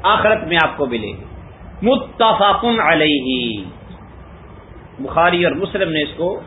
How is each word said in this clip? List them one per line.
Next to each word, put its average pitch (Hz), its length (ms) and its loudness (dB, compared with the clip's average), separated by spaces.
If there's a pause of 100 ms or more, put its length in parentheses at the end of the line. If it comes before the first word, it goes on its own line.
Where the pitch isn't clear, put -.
آخرت 214 420 2
میں 165 200 0
آپ - 120 -2
کو 143 100 0
ملے 113 200 -4
گی۔ 98 180 -12 (580)
متفق 220 800 2 (160)
علیہ، 131 840 0 (1300)
بخاری 175 460 2
اور 160 80 2
مسلم 185 400 -2
نے 156 100 -2
اس 143 140 -4
کو 185 300 -4